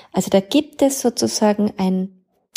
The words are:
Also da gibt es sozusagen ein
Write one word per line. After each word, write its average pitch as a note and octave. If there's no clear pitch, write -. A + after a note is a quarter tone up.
Also -
da G3
gibt D4
es C#4
sozusagen G#3+
ein F#3+